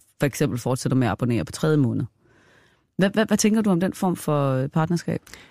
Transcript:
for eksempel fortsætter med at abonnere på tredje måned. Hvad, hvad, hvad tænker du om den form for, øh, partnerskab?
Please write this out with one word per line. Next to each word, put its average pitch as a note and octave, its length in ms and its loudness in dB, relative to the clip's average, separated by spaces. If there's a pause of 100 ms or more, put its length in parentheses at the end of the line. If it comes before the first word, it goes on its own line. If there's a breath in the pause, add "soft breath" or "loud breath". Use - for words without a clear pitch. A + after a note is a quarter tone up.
(200)
for D3 60 0
eksempel C3 340 -2
fortsætter B2+ 360 -2
med B2+ 120 4
at G2 40 0
abonnere A#2 340 -2
på - 60 -10
tredje D#3 260 0
måned. A#2 280 2 (920 soft breath)
Hvad, F#3+ 120 2
hvad, G#3+ 160 0
hvad G#3 120 2
tænker A3 240 2
du G#3 80 0
om F3 100 2
den F#3 140 -2
form F#3 220 -2
for, C#3+ 380 0
øh, C3 160 -2
partnerskab? E3 520 -2 (300 loud breath)